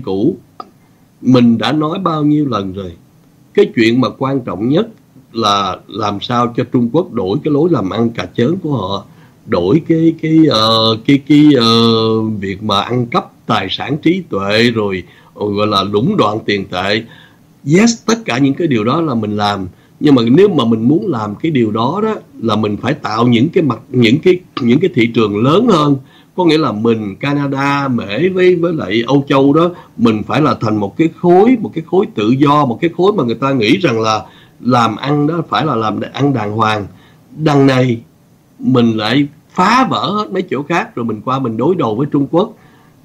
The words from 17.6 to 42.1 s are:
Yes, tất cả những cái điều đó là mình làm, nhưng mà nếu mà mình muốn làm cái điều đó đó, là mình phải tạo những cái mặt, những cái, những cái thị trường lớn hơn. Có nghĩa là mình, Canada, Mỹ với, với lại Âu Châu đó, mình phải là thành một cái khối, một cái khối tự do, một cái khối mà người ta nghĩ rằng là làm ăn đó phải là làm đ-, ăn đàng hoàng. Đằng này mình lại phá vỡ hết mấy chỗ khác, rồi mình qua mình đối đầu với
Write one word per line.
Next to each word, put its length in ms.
Yes, 300
tất 180
cả 140
những 160
cái 140
điều 160
đó 160
là 140
mình 220
làm, 300
nhưng 140
mà 80
nếu 260
mà 160
mình 240
muốn 180
làm 280
cái 180
điều 180
đó 320
đó, 120
là 140
mình 200
phải 180
tạo 320
những 220
cái 160
mặt, 140
những 280
cái, 220
những 200
cái 140
thị 120
trường 380
lớn 240
hơn. 280
Có 100
nghĩa 140
là 140
mình, 440
Canada, 720
Mỹ 400
với, 280
với 180
lại 320
Âu 220
Châu 240
đó, 180
mình 260
phải 200
là 180
thành 160
một 200
cái 200
khối, 440
một 140
cái 120
khối 280
tự 160
do, 360
một 140
cái 160
khối 160
mà 120
người 100
ta 180
nghĩ 240
rằng 240
là 220
làm 340
ăn 300
đó 220
phải 180
là 80
làm 260
đ-, 120
ăn 200
đàng 200
hoàng. 340
Đằng 300
này 340
mình 380
lại 320
phá 400
vỡ 200
hết 200
mấy 200
chỗ 120
khác, 320
rồi 100
mình 200
qua 140
mình 180
đối 180
đầu 200
với 160